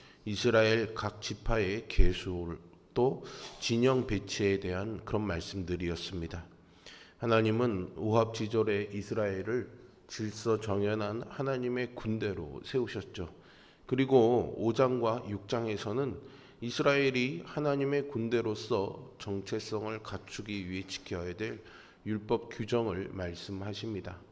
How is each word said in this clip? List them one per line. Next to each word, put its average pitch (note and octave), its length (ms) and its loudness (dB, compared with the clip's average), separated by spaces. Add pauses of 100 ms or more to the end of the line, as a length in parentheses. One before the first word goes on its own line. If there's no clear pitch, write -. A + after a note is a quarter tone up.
(240)
이스라엘 A2 720 4
각 - 260 -4
지파의 G#2+ 680 0
계수, F2+ 680 4 (380)
또 C3 300 2 (340)
진영 B2 480 4
배치에 G2 540 2
대한 G2 440 -4
그런 G#2+ 220 0
말씀들이었습니다. E2+ 1200 -4 (720)
하나님은 A2+ 800 2
오합지졸의 G#2+ 1000 2
이스라엘을 G#2 840 -4 (260)
질서 G#2+ 520 -2
정연한 G#2 720 -2
하나님의 B2 680 -4
군대로 F#2+ 680 -4
세우셨죠. G#2+ 680 -4 (540)
그리고 B2 720 4
오 A2+ 140 2
장과 A#2+ 560 2
육 G2+ 200 -6
장에서는 A2+ 680 -2 (420)
이스라엘이 C#3 840 2
하나님의 C#3+ 640 0
군대로서 A2+ 1080 0
정체성을 G#2+ 840 -4
갖추기 G2+ 640 -8
위해 F#2 200 -4
지켜야 F2+ 460 -6
될 A2 280 -8 (420)
율법 G#2+ 460 -2
규정을 G#2+ 640 -2
말씀하십니다. F#2+ 1040 -8 (140)